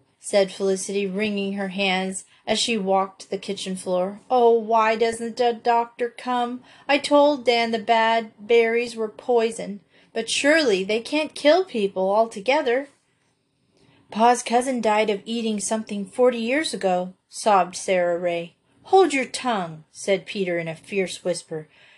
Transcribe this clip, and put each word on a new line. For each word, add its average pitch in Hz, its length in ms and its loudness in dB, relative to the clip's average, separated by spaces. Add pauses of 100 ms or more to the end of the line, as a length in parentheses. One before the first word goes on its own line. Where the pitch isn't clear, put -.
(200)
said 196 320 0
Felicity, 196 540 -2
wringing 196 480 -4
her 202 140 -6
hands, 190 580 -2 (200)
as 220 140 0
she 233 180 -2
walked 190 520 -2
the 196 80 -4
kitchen 196 380 -8
floor. 190 440 -4 (100)
"Oh, 233 220 6
why 226 440 2
doesn't 226 420 -2
the 240 160 2
doctor 233 560 -2
come? 247 520 -6 (260)
I 277 100 4
told 285 480 4
Dan 233 260 2
the 226 80 -2
bad 226 600 2
berries 233 560 2
were 220 140 -4
poison, 226 720 -2 (340)
but 226 160 -4
surely 277 540 2
they 214 160 -2
can't 294 360 -4
kill 320 280 4
people 196 460 -2
altogether." 233 800 0 (1200)
"Pa's 233 320 4
cousin 247 380 0
died 214 280 2
of 202 160 -4
eating 226 340 -4
something 214 460 -6
forty 247 320 2
years 254 360 -2
ago," 185 400 -2 (160)
sobbed 185 460 0
Sarah 175 440 0
Ray. 170 360 -6 (280)
"Hold 370 300 4
your 262 120 -2
tongue," 175 680 -6
said 190 340 -2
Peter 180 340 -4
in 165 80 -6
a 160 80 -8
fierce 190 480 -6
whisper. 165 440 -6 (300)